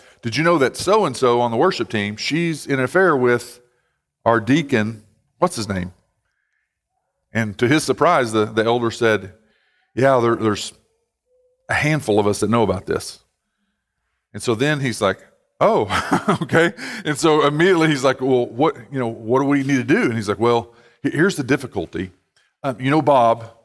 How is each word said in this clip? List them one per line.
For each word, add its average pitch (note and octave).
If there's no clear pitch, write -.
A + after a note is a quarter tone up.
did A2+
you D3+
know E3+
that B2+
so-and-so C3
on A#2+
the A2+
worship D3+
team, G#2
she's D#3+
in C#3
an B2+
affair E3+
with A#2+
our A#2
deacon, A#2
what's F3+
his G#2+
name? F2+
And G#2+
to A#2+
his C#3+
surprise, C3+
the, G#2+
the A2
elder A#2
said, G#2+
"Yeah, C3
there, A#2
there's G#2
a -
handful C#3
of G#2
us G2+
that G2+
know A#2
about F#2+
this." -
And G#2
so A#2
then C#3+
he's B2+
like, F#2+
"Oh, E3
<laughs> -
okay." E3
And D3+
so D3+
immediately D#3+
he's C#3
like, C3
"Well, B2+
what, A#2
you C3+
know, A#2+
what A2+
do C#3
we C#3
need C3+
to A#2+
do?" E3
And B2
he's G#2
like, G2+
Well, A#2
he-, C#3+
here's F#3
the C#3
difficulty. F#2+
Um, B2+
you C3+
know D#3
Bob, A#2